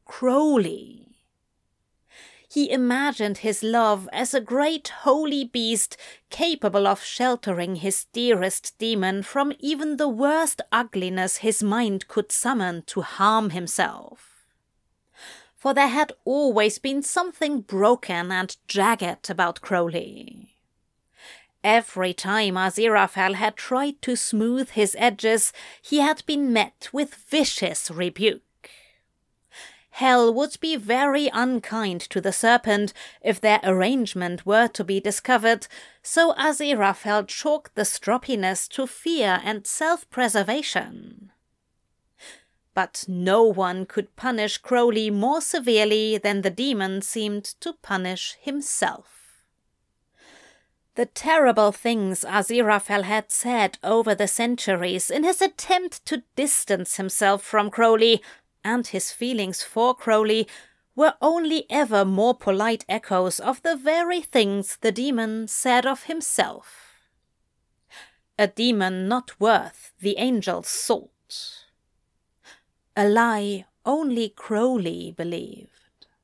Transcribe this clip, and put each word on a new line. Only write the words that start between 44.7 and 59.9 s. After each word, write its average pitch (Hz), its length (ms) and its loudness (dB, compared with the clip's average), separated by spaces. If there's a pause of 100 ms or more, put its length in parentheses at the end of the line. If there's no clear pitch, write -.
more 233 300 0
severely 214 760 2
than 202 260 0
the 185 80 0
demon 196 520 -2
seemed 208 440 -6 (120)
to 339 140 -8
punish 185 680 -6
himself. - 1040 -6 (1500)
The 240 120 0
terrible 247 640 4
things 202 520 -2
Aziraphale 208 800 2
had 208 300 -2
said 226 500 0
over 220 320 2
the 202 140 0
centuries 190 840 -2
in 302 140 0
his 359 180 2
attempt 370 640 -2
to 233 160 -6 (140)
distance 208 600 0
himself 196 440 2
from 208 260 0
Crowley 226 540 4 (420)
and 233 240 -2
his - 240 -6
feelings 214 500 -4
for 240 320 0